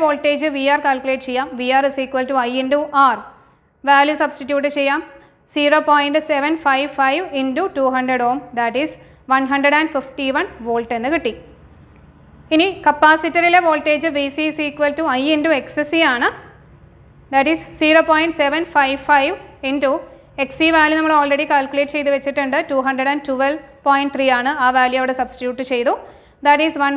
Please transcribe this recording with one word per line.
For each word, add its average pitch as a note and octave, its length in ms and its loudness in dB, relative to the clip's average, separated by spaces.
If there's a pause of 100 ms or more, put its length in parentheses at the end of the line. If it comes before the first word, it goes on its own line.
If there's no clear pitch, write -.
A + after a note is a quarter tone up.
വോൾട്ടേജ് D4 540 0
വി C4+ 80 -4 (100)
ആർ D4 120 0
കാൽക്കുലേറ്റ് C4 420 -2
ചെയ്യാം. B3+ 180 -4 (140)
വി B3 160 -4
ആർ C#4 140 2
is C4+ 140 -10
equal C4 280 -4
to C4+ 40 0 (100)
I A#3+ 40 -4 (120)
into C#4 180 0 (320)
R. G#3+ 40 -4 (720)
വാല്യൂ C#4+ 320 4
സബ്സ്റ്റിറ്റ്യൂട്ട് C#4+ 540 -2
ചെയ്യാം. C#4 240 0 (540)
സീറോ D4 240 4 (100)
പോയിന്റ് D4 340 2 (100)
സെവൻ C#4+ 200 0 (140)
ഫൈവ് C#4 320 0
ഫൈവ് C#4 260 0 (180)
into C4 220 -2 (140)
ടു C4+ 80 2 (100)
ഹൺഡ്രഡ് B3+ 320 0
ohm, C4 120 -2 (200)
that A#3 240 -2
is D4+ 60 -6 (420)
വൺ C4+ 100 2 (120)
ഹൺഡ്രഡ് C#4+ 260 2
ആൻഡ് D#4 160 -2
ഫിഫ്റ്റി C4+ 400 -6
വൺ F4 100 -2 (220)
വോൾട്ട് A#3 300 -4
എന്ന് A#3 180 -4
കിട്ടി. A#3+ 180 -4 (1200)
ഇനി E4 140 4 (180)
കപ്പാസിറ്ററിലെ D#4+ 800 4
വോൾട്ടേജ് D4+ 420 0 (100)
വി C#4 180 0
സി D#4 160 -2
is D4+ 160 -6
equal D4 320 -2
to D#4+ 40 -2 (140)
I C4+ 60 -2 (120)
into D4+ 140 2 (120)
എക്സ് D4 280 -4
സി E4 100 2 (140)
ആണ്. D#4+ 160 0 (1040)
That C4+ 160 4
is D#4+ 100 0 (200)
zero D#4 280 6
point D#4+ 320 2
seven D4 220 0 (140)
five C#4 320 2
five D4 260 4 (360)
into C#4 200 0 (540)
എക്സ് C4+ 160 -8
സി D#4+ 160 4
വാല്യൂ D#4 220 4
നമ്മൾ D#4 200 0
already C#4+ 320 2
കാൽക്കുലേറ്റ് C#4+ 460 0
ചെയ്ത് C#4+ 180 -2
വെച്ചിട്ടുണ്ട്. C#4 420 -2 (140)
ടു C#4 60 -2 (100)
ഹൺഡ്രഡ് C4 260 0
ആൻഡ് D4 140 -6
ട്വൽവ് C4+ 320 0 (280)
പോയിന്റ് C#4 280 2
ത്രീ C4+ 120 0 (120)
ആണ്. B3 120 -2 (140)
ആ B3+ 120 4
വാല്യൂ B3+ 260 2
അവിടെ B3+ 180 -2
സബ്സ്റ്റിറ്റ്യൂട്ട് B3 520 -6
ചെയ്തു. B3 200 0 (540)
That D4 200 4
is D#4+ 80 -2 (120)
one C#4 100 0